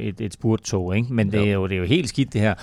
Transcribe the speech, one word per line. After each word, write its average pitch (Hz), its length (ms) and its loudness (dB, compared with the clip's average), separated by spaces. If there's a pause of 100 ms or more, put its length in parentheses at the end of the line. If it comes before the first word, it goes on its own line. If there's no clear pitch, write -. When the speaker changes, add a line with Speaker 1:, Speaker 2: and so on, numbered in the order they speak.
Speaker 1:
Ja. 110 80 -6
Speaker 2:
et, 98 120 -8
et 104 120 -6
spurttog, 101 640 0
ikke? 120 180 -2
Men 104 180 2
det 104 80 2
er 104 40 4
Speaker 1:
Ja. 104 80 4
Speaker 2:
jo, 95 140 0
det 95 80 -2
er 92 40 0
jo 90 60 0
helt 147 240 2
skidt, - 240 -2
det 110 80 0
her. 104 220 4